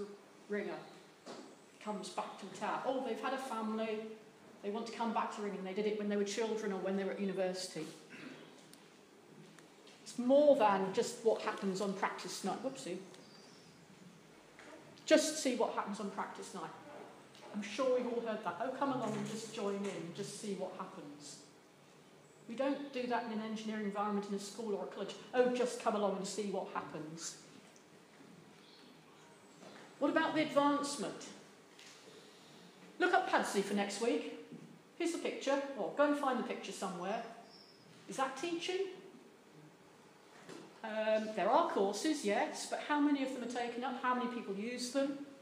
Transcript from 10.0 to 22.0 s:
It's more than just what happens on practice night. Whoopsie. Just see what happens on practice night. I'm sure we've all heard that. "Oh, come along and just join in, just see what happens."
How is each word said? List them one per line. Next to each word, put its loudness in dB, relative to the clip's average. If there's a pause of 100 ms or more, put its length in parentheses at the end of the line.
It's -8
more 10
than 6
just 0
what 4
happens 0
on 0
practice -4
night. -2
Whoopsie. -4 (2000)
Just 6
see 2
what 2
happens -4
on -4
practice -6
night. -8 (840)
I'm -4
sure 2
we've 0
all 0
heard -2
that. -2
"Oh, 0
come 2
along 0
and -2
just -6
join 0
in, -4
just -8
see -4
what -4
happens." -12 (1040)